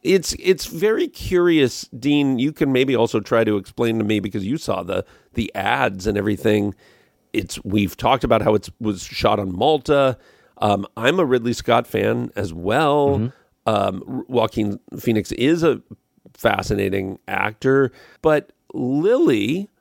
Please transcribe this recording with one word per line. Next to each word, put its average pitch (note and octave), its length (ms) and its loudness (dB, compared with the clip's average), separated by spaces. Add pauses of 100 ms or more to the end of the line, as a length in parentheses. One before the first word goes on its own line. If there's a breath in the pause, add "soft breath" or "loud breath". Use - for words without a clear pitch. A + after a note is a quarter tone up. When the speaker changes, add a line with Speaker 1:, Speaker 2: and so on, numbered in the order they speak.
Speaker 1:
it's, F3 380 0
it's F#3 260 0
very G#3 420 -2
curious, E3+ 760 0 (140)
Dean. C#3 420 0
You D3 140 0
can C#3+ 180 0
maybe C3 240 2
also A2+ 240 2
try A2+ 240 2
to G#2+ 140 2
explain A2+ 420 -2
to G#2+ 60 0
me, G#2+ 140 0
because G2 260 -6
you C3 120 -4
saw F#2 260 -4
the, F#2 200 -4 (300 soft breath)
the A#2 220 -4
ads G#2 520 -2
and G#2 100 0
everything. G#2 560 0 (600 soft breath)
It's, - 320 -6
we've G2+ 320 -2
talked B2+ 260 2
about A2+ 180 4
how G#2+ 140 2
it - 140 -4 (100)
was G#2 240 -4
shot G#2 360 0
on F#2+ 140 -6
Malta. C#3 640 0 (420 soft breath)
Um, G2+ 280 0 (100)
I'm C#3+ 220 2
a E3 60 4
Ridley A#2+ 280 2
Scott A#2 320 2
fan A2+ 500 -2
as G2 180 -4
well. C#3 560 2 (100)
Speaker 2:
Mm-hmm. A2+ 80 0 (420 soft breath)
Speaker 1:
Um, G2 380 0
R-, B2+ 200 -8
Joaquin A2 520 0 (180)
Phoenix G#2+ 360 -2
is D#3+ 300 2
a C#3 180 2 (520)
fascinating G2 920 -2
actor, A2 640 0 (300 loud breath)
but D3+ 300 0 (220)
Lily D#3 960 0 (120)